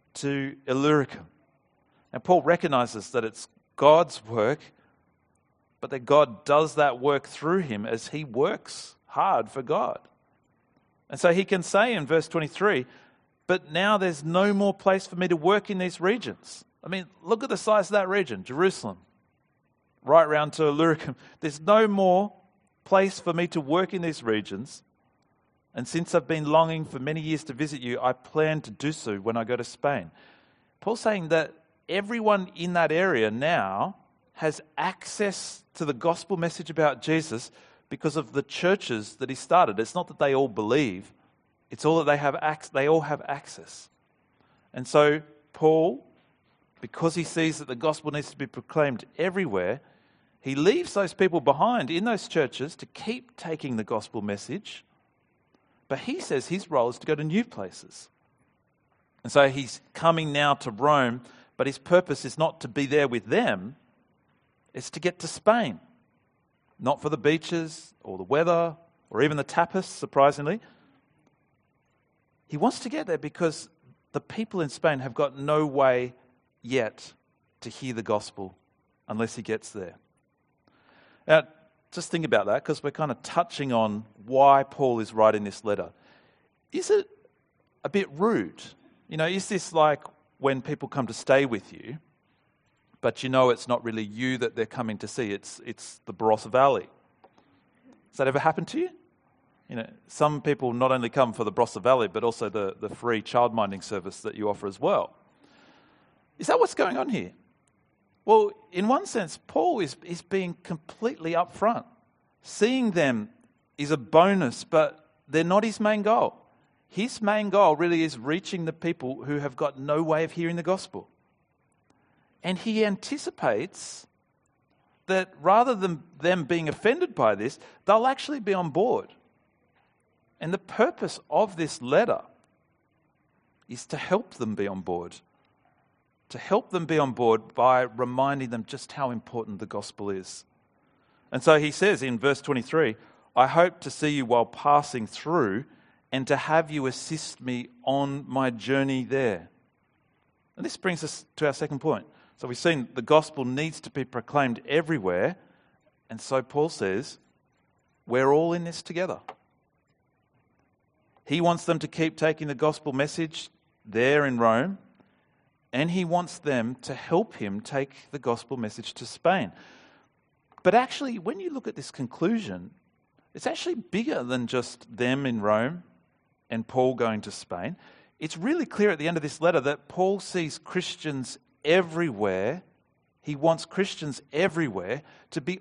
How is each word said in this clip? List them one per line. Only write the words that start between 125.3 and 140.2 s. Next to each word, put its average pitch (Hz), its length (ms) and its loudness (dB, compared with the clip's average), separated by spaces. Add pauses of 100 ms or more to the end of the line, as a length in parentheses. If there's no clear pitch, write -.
rather 226 340 6
than 185 280 -2 (160)
them 170 260 2
being 160 240 -2
offended 269 460 0
by 110 200 4
this, 107 240 -4 (260)
they'll 220 220 4
actually 269 340 -2
be 196 140 -2
on 175 160 -2
board. 156 420 0 (1300)
And 156 120 -4
the 190 60 -4
purpose - 720 -2
of 185 280 0
this 160 260 -6
letter 143 400 2 (1500)
is - 180 -14
to - 100 -8
help - 380 -2
them 110 200 -4
be 101 120 -2
on 95 140 -6
board. 87 360 -8 (1160)
To - 80 -14
help - 320 -2
them 170 160 -2
be 156 120 2
on 135 140 2
board 110 420 2
by 127 280 4
reminding 127 680 -2
them 113 140 -6
just - 280 -14
how 139 180 -4
important 110 480 -10
the 107 80 -10
gospel 104 440 -8
is. 92 340 -10 (880)